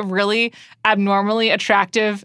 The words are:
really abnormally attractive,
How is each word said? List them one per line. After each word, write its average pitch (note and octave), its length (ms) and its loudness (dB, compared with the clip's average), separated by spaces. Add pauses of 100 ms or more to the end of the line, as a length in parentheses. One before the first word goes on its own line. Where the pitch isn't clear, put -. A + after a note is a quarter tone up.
really G3+ 500 -2 (300)
abnormally G#3 680 0
attractive, G#3 760 0